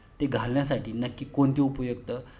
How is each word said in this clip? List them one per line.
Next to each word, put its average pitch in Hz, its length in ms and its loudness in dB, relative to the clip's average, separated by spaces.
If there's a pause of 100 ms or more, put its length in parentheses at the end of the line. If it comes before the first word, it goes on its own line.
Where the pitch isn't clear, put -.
(220)
ते 143 40 2
घालण्यासाठी 120 680 0
नक्की 120 340 -6
कोणते 139 360 4
उपयुक्त 127 500 -2 (280)